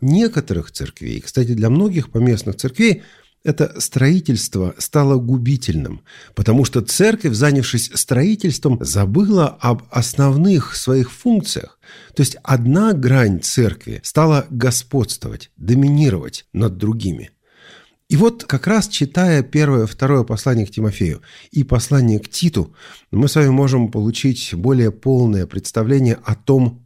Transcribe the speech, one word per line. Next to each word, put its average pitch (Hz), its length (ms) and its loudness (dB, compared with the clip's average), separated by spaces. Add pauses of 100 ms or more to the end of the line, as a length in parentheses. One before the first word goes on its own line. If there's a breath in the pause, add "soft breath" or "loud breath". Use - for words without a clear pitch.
некоторых 143 680 0
церквей, - 500 -10
кстати, 123 320 -2
для 113 160 0
многих 170 440 0
поместных 113 420 0
церквей, 185 480 0 (400 loud breath)
это - 380 -2
строительство 123 1000 0
стало 139 380 0
губительным, 127 840 -2 (340 loud breath)
потому 113 280 2
что 120 160 -2
церковь, 190 540 0
занявшись 131 600 0
строительством, 147 840 0
забыла 127 680 2
об - 420 -2
основных 139 840 0
своих 127 340 0
функциях. - 680 -4 (340 loud breath)
То - 80 2
есть - 220 -2
одна 135 480 2
грань 123 480 2
церкви - 640 -4
стала 151 440 0
господствовать, - 1080 -4
доминировать 127 960 0
над 98 240 -2
другими. 101 540 -4 (760 soft breath)
И 151 80 0
вот 226 280 2
как - 220 -4
раз 202 220 0
читая 160 540 0
первое, 135 440 2
второе 135 360 0
послание 113 440 -2
к - 40 -10
Тимофею 101 520 -2 (280 loud breath)
и 143 140 0
послание 120 560 2
к - 80 -18
Титу, 110 460 -2 (360 loud breath)
мы 123 160 0
с 135 100 -2
вами 147 120 4
можем 131 420 2
получить 117 640 -2
более 113 400 2
полное 117 540 0
представление 117 760 0
о 110 120 -2
том, 127 520 0